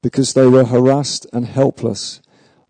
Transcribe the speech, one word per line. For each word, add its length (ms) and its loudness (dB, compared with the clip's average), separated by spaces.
because 320 -2
they 140 4
were 180 6
harassed 680 0
and 120 -6
helpless, 800 -6